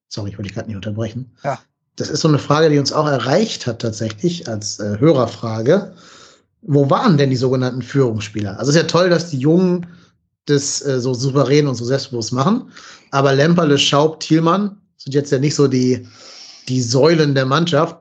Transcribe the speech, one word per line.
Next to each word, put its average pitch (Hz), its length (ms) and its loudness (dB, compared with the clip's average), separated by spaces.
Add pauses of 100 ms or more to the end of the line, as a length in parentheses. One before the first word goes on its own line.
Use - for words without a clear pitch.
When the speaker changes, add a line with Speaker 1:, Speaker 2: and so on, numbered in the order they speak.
Speaker 1:
sorry, 101 220 -10
ich - 80 -12
wollte 101 100 -8
dich - 80 -14
grad 110 100 -8
nicht 107 100 -8
unterbrechen. 110 540 -8 (140)
Speaker 2:
Ja. 135 160 -6 (360)
Speaker 1:
Das - 120 -8
ist 151 140 -4
so 165 60 4
eine 143 120 2
Frage, 156 300 2
die 147 80 4
uns 139 140 -2
auch 151 140 0
erreicht 143 640 0
hat 110 140 -6
tatsächlich 117 640 -4
als, 107 320 -8
äh, 104 180 -4
Hörerfrage. 123 960 0 (680)
Wo 139 280 2
waren 208 280 4
denn 139 120 2
die 131 60 0
sogenannten 127 460 -2
Führungsspieler? 107 760 -4
Also 131 120 -2
es 147 60 4
ist 165 60 6
ja 160 60 -6
toll, 180 220 2
dass 170 200 0
die 135 80 -6
Jungen 175 480 2 (600)
das, - 380 -2
äh, 139 160 -2
so 127 140 -2
souverän 139 540 2
und 131 80 -2
so 120 80 -8
selbstbewusst 120 480 -4
machen, 160 380 0 (420)
aber 139 220 2
Lemperle, 151 440 4
Schaub, 151 420 2
Thielmann 170 560 0 (200)
sind - 180 -8
jetzt 143 160 -2
ja 139 80 2
nicht 143 160 0
so 143 140 4
die, 127 380 0 (640)
die 127 140 -2
Säulen 143 520 2
der 135 120 0
Mannschaft. 160 540 0